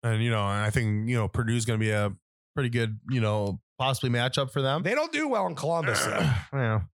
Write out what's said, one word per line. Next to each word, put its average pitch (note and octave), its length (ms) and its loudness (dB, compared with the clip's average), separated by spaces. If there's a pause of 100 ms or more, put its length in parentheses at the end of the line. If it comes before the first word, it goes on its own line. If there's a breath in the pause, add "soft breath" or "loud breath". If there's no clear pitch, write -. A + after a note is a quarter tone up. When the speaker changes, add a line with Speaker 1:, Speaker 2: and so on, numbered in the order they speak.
Speaker 1:
And, A2+ 200 2
you A#2+ 80 2
know, A2+ 80 2 (100)
and G2+ 160 0
I G#2+ 60 2
think, G#2+ 380 0
you B2 80 0
know, G#2+ 120 2
Purdue's A#2 360 0
gonna A2 140 0
be A2 120 2
a G#2 220 2 (420)
pretty C3 160 -2
good, A2+ 280 -2 (120)
you C3 100 2
know, G#2+ 400 0 (180)
possibly C3 320 0
matchup B2+ 420 0
for C#3+ 100 -2
them. C3+ 200 0
Speaker 2:
They F#3+ 120 0
don't D#4+ 180 -2
do D4+ 160 -2
well G#3+ 180 0
in E3+ 80 -4
Columbus, E3 500 -2
though. E3 260 0 (120)
Speaker 1:
<clears throat> - 100 -14
Yeah. A2+ 280 0 (160)